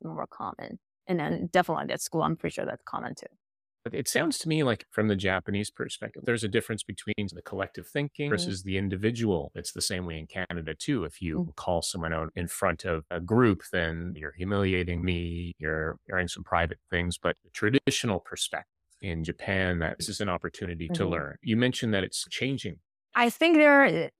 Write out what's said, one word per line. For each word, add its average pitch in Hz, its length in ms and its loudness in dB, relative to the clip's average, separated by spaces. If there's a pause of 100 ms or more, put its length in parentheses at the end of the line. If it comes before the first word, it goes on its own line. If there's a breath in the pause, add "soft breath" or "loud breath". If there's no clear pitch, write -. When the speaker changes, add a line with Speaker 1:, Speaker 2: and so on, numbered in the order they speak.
Speaker 1:
more 160 240 -6
common. - 520 -10 (280)
And 180 120 2
then 165 320 -2
definitely 165 400 2
at - 100 -2
school, 160 200 -2
I'm 156 140 2
pretty - 180 -4
sure - 120 -4
that's - 200 -8
common - 300 -6
too. - 120 -16 (560)
Speaker 2:
But 113 120 -8
it - 120 -4
sounds 294 320 0
to 160 100 -4
me 156 140 4
like 120 280 2
from 110 160 2
the 104 80 4
Japanese 98 560 0
perspective, - 540 -8
there's 117 180 0
a 107 60 0
difference 110 340 0
between - 320 -6 (180)
the 85 80 -14
collective - 460 -6
thinking 143 400 -4
Speaker 1:
Mm-hmm. 143 60 2
Speaker 2:
versus 101 300 -2
the 95 140 0
individual. 98 800 0
It's - 160 -8
the - 100 -6
same 90 240 -2
way 80 140 -6
in 80 80 -10
Canada 85 480 -6
too. 117 300 -2
If - 160 -10
you 82 180 -2
Speaker 1:
Mm. - 160 -4
Speaker 2:
call 87 260 0
someone 82 320 -4
out 80 220 -2
in 87 120 -4
front 87 380 -2
of 82 240 -2
a 87 100 -4
group, 107 520 4
then 85 440 -2
you're 76 180 -10
humiliating 90 720 0
me, 85 540 -2
you're 78 400 -2 (140)
airing 90 160 0
some 85 160 -8
private 85 360 2 (120)
things. 87 260 0
But 85 260 0
the - 60 -20
traditional 113 720 2
perspective - 480 -6 (340)
in 82 220 -2
Japan, 90 560 0
that 80 180 -2
this - 120 -6
is 98 120 -6
an 101 80 -2
opportunity 87 600 -4
to 165 140 0
Speaker 1:
Mm-hmm. 87 80 2
Speaker 2:
learn. 71 300 -4
You 110 140 2
mentioned 123 380 2
that 95 100 2
it's - 260 -4
changing. 123 500 -4 (400)
Speaker 1:
I 240 120 4
think 330 260 6
there 285 260 10
are 160 360 4